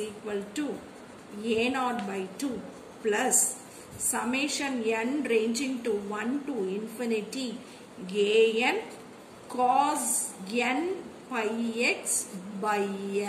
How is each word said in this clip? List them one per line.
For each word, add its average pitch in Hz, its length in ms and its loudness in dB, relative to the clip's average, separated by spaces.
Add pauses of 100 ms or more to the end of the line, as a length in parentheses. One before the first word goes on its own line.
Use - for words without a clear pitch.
equal 208 360 -4 (160)
to 294 80 0 (920)
A 233 180 4
naught 247 240 0 (100)
by 196 120 -2 (200)
two 262 140 -2 (480)
plus 220 340 4 (720)
summation 269 640 0 (300)
n 240 80 0 (220)
ranging 233 420 2 (120)
to 220 60 2 (260)
one 226 140 0 (140)
to 277 80 -2 (240)
infinity 226 680 -2 (840)
A 220 80 8 (340)
n 415 60 0 (760)
cos 262 520 4 (640)
n 277 100 2 (480)
pi 226 180 0 (520)
x - 260 -2 (400)
by 208 160 2 (480)